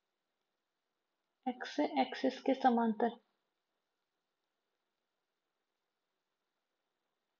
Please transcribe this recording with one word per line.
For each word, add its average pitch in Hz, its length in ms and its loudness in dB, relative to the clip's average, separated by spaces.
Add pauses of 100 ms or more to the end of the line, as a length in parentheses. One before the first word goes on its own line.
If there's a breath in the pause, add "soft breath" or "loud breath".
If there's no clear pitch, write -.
(1500)
X - 340 -6
X 269 600 0
के 262 140 2
समांतर, 233 540 2 (4000)